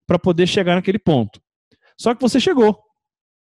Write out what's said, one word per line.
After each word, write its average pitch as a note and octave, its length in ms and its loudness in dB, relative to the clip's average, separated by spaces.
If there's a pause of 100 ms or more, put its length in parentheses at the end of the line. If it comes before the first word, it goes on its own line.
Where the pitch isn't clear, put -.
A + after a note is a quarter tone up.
pra F3 100 0
poder F3 300 0
chegar F3 280 -2
naquele F#3+ 220 -2
ponto. B2+ 440 -2 (580)
Só A#3 160 -2
que - 60 -14
você C4 180 0
chegou. A#3 400 2 (680)